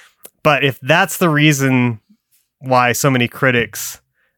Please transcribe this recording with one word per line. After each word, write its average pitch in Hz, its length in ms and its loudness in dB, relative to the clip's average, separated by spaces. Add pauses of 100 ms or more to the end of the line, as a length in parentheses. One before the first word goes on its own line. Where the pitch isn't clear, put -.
(440)
But 143 200 0
if 135 180 -2
that's 165 360 0
the 180 120 0
reason 135 680 2 (600)
why 123 320 0
so 139 180 0
many 123 200 0
critics 120 720 -4 (360)